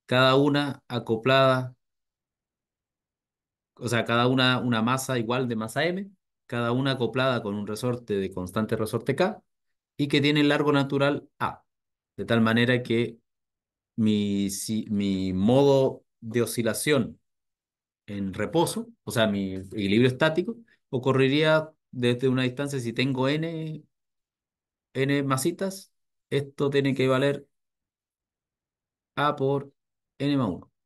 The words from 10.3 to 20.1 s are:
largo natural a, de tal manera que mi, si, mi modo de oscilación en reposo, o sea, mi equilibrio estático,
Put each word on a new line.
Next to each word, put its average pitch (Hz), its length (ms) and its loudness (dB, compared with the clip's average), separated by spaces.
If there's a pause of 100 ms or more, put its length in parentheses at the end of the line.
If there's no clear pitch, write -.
largo 147 280 2
natural 139 560 0 (120)
a, - 240 -6 (540)
de 98 80 -8
tal 117 160 2
manera 120 420 4
que 117 340 -2 (760)
mi, 101 540 2
si, 107 400 -6
mi 98 440 0
modo 131 680 4 (180)
de 117 200 -2
oscilación 113 800 -2 (880)
en 98 260 -6
reposo, 160 560 -2 (140)
o 104 80 -12
sea, 110 160 2
mi 98 280 -2
equilibrio 98 520 2
estático, 160 480 0 (340)